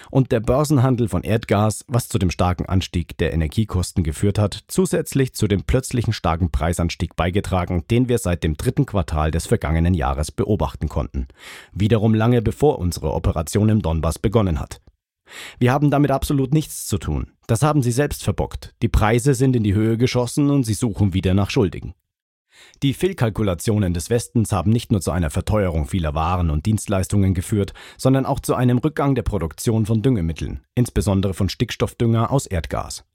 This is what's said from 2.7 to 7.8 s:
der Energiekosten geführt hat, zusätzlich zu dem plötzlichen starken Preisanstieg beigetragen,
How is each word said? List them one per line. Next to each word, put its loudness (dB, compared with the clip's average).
der 0
Energiekosten 0
geführt 0
hat, -2
zusätzlich 0
zu 0
dem 0
plötzlichen 0
starken 0
Preisanstieg -2
beigetragen, 0